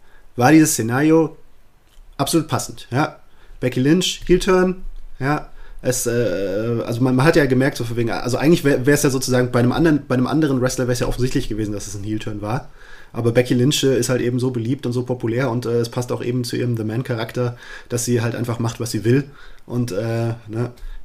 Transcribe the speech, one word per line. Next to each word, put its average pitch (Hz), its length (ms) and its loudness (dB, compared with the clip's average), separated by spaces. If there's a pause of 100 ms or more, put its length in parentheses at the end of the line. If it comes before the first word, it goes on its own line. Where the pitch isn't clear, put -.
(360)
war 123 160 6
dieses 160 200 8
Szenario 151 640 2 (800)
absolut - 300 0
passend. - 440 -6
Ja? 131 280 -2 (400)
Becky 127 220 -2
Lynch, 165 460 2
Heel 180 120 6
Turn, 185 460 2 (340)
ja, 147 320 -2 (320)
es, - 240 0
äh, 110 800 0
also 117 180 -2
man, 127 120 2
man 131 120 4
hat 170 100 6
ja 147 100 6
gemerkt, 131 300 2
so 120 80 -4
von 117 120 -6
wegen, 117 140 0
also 113 280 -2
eigentlich 160 260 4
wär, 131 220 2
wär's 147 160 4
ja 147 80 4
sozusagen 127 420 0
bei 127 80 2
einem 123 120 4
anderen, 151 360 2
bei 131 60 0
einem 127 120 2
anderen 135 340 2
Wrestler 123 280 0
wär's 123 120 0
ja 120 60 0
offensichtlich 123 420 0
gewesen, 104 240 -2
dass 101 140 -8
es - 80 -10
ein 101 80 -8
Heel 107 160 -4
Turn 104 220 -8
war. 110 300 -4 (420)
Aber 113 200 0
Becky 123 220 2
Lynch, 127 300 2
äh, 135 140 4
ist 120 100 -2
halt 127 120 0
eben 123 200 0
so 127 100 0
beliebt 123 340 -4
und 123 80 -2
so 123 120 -2
populär 120 460 -2
und, 120 140 -4
äh, 117 140 0
es 117 100 0
passt 120 220 -6
auch 120 140 -4
eben 120 200 -2
zu 123 120 -6
ihrem 120 200 -2
The 110 80 -4
Man-Charakter, 120 720 -4 (320)
dass 120 160 -4
sie 120 160 2
halt 117 140 -2
einfach 120 240 -4
macht, 117 220 -4
was 113 100 -6
sie 101 140 -4
will. 139 260 2 (340)
Und, 120 280 -4
äh, 113 420 -2 (140)
ne, 117 240 -6 (320)